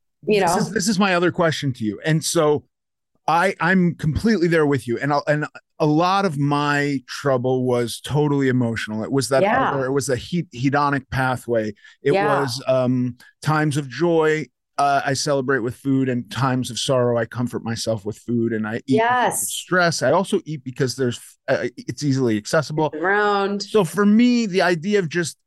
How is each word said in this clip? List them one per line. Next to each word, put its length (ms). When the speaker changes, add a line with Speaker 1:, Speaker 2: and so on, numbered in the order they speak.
Speaker 1:
you 140
Speaker 2:
this 140
Speaker 1:
know. 80
Speaker 2:
is, 100
this 160
is 100
my 160
other 160
question 440
to 100
you. 200
And 200
so 400
I, 320
I'm 340
completely 540
there 180
with 220
you. 100
And 140
I'll, 160
and 180
a 60
lot 380
of 140
my 680
trouble 580
was 360
totally 480
emotional. 560
It 80
was 160
that, 140
Speaker 1:
Yeah. 340
Speaker 2:
or 80
it 80
was 140
the 100
he-, 380
hedonic 560
pathway. 640
It 120
Speaker 1:
Yeah. 260
Speaker 2:
was, 260
um, 500
times 340
of 120
joy. 580
Uh, 260
I 80
celebrate 480
with 140
food, 340
and 220
times 400
of 80
sorrow, 400
I 80
comfort 380
myself 400
with 140
food, 340
and 140
I 100
eat 160
because 400
of 60
Speaker 1:
Yes. 20
Speaker 2:
stress. 520
I 100
also 320
eat 200
because 320
there's, 240
uh, 280
it's 260
easily 340
accessible. 500
Speaker 1:
It's 160
around. 600
Speaker 2:
So 220
for 220
me, 400
the 160
idea 360
of 100
just 280